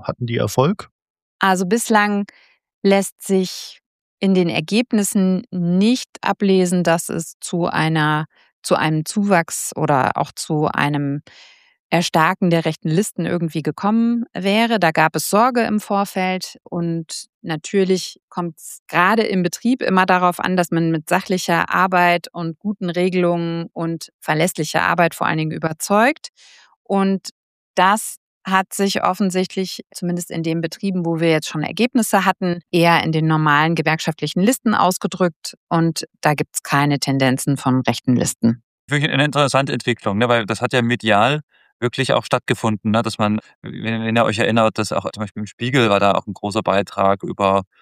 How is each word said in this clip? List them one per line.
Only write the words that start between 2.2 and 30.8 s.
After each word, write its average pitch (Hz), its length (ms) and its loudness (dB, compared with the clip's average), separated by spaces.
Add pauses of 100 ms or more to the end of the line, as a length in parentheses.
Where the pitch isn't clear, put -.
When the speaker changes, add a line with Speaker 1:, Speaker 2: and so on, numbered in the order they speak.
Speaker 2:
lässt 196 400 2
sich - 600 -4 (380)
in 190 140 2
den 180 160 4
Ergebnissen 190 1000 0
nicht 185 580 0 (120)
ablesen, 185 640 2
dass 170 260 0
es - 300 -8
zu 175 280 -4
einer, 156 580 0 (380)
zu - 100 0
einem 156 320 0
Zuwachs 202 720 0
oder 147 420 0
auch - 140 -4
zu 151 340 -4
einem 143 560 -2 (720)
Erstarken 170 580 2
der 165 160 2
rechten 160 240 -4
Listen 165 380 -2
irgendwie 165 340 -4
gekommen 226 720 0
wäre. 214 460 0
Da 170 100 4
gab 156 260 2
es - 140 -4
Sorge 233 320 2
im 214 180 0
Vorfeld 185 840 -4
und 170 640 -6 (160)
natürlich 180 840 -2
kommt's - 600 -10
gerade 190 340 2
im 190 220 0
Betrieb 233 400 -2
immer 190 240 2
darauf 180 320 2
an, 185 180 -4
dass 175 140 0
man 165 180 2
mit 160 180 -2
sachlicher 180 640 -2
Arbeit 175 640 2
und 165 240 -6
guten 202 320 -6
Regelungen 170 800 0
und 165 380 -6 (100)
verlässlicher 160 600 -2
Arbeit 170 320 0
vor - 140 -4
allen 156 100 -2
Dingen 156 140 -2
überzeugt. 202 800 -2 (520)
Und 196 480 -2 (460)
das 190 420 0 (280)
hat 190 280 -2
sich 196 300 -2
offensichtlich, 185 800 -2 (120)
zumindest 175 380 -4
in 165 100 -4
den 165 200 -2
Betrieben, 180 440 -4